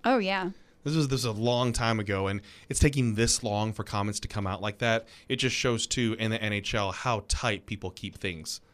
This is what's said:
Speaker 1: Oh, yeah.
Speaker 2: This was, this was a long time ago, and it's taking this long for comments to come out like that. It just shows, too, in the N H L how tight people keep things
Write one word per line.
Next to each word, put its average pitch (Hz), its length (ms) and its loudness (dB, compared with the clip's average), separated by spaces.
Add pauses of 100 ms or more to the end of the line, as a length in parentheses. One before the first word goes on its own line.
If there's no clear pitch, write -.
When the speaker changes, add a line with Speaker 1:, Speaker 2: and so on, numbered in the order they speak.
Speaker 1:
Oh, 254 140 4
yeah. 190 320 -2 (340)
Speaker 2:
This 147 100 -2
was, 151 140 2
this 127 160 0
was 110 120 -2
a 107 40 -4
long 120 320 2
time 113 280 2
ago, 98 260 0
and 98 140 -2 (280)
it's - 120 0
taking 135 340 4
this 113 280 2
long 107 300 0
for 104 120 -6
comments 101 360 -2
to - 80 -6
come 101 180 -4
out 95 160 -4
like 104 160 -4
that. 113 280 2 (220)
It 131 80 0
just 127 200 0
shows, 117 300 0
too, 113 320 0
in 110 120 0
the 110 120 -2
N 107 100 0
H 101 220 -2
L 101 180 0
how 110 360 -2
tight 104 380 0
people 101 240 -6
keep 92 260 -12
things 82 440 -6 (140)